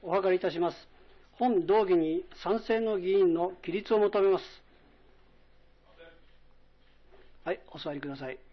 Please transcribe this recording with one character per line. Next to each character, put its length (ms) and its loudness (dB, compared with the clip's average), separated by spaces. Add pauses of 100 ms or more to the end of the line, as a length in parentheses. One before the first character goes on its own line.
お 120 -8
諮 180 2
り 60 4
い 20 0
た 100 -2
し 100 -8
ま 120 0
す。 160 -18 (460)
本 340 0
動 180 4
議 100 4
に 300 0 (100)
賛 260 -2
成 180 -2
の 180 -2
議 160 -2
員 200 4
の 200 -2 (100)
起 80 -8
立 220 -2
を 60 4
求 220 2
め 80 4
ま 100 4
す。 60 -12 (3000)
は 80 -4
い、 60 -8 (120)
お 80 -20
座 140 -10
り 60 -10
く 80 -12
だ 80 -10
さ 160 -12
い。 60 -14 (160)